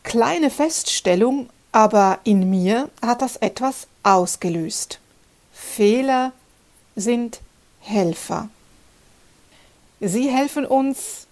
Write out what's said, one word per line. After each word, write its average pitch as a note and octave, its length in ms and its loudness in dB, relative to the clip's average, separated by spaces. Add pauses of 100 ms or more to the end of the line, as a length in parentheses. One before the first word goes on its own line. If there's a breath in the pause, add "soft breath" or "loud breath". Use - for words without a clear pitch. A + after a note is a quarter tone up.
kleine D4 460 0
Feststellung, B3+ 1040 0 (220)
aber G#3+ 520 4
in G3 240 2
mir F#3+ 400 0 (140)
hat A#3+ 180 -2
das C4 160 -6
etwas - 500 -4 (160)
ausgelöst. F3+ 1000 0 (520)
Fehler B3+ 800 0 (640)
sind A#3 460 -4 (400)
Helfer. G3+ 680 -2 (1500 soft breath)
Sie A#3 300 -2
helfen C#4 340 -2
uns, C4+ 680 -2